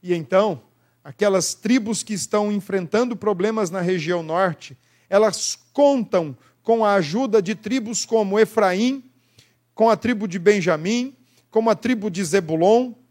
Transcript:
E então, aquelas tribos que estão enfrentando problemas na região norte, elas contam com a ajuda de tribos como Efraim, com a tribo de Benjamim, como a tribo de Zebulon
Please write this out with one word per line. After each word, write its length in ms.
E 140
então, 480
aquelas 500
tribos 480
que 120
estão 380
enfrentando 640
problemas 540
na 120
região 420
norte, 520
elas 500
contam 640
com 200
a 120
ajuda 440
de 140
tribos 500
como 360
Efraim, 640
com 160
a 40
tribo 320
de 120
Benjamim, 760
como 180
a 60
tribo 340
de 140
Zebulon 720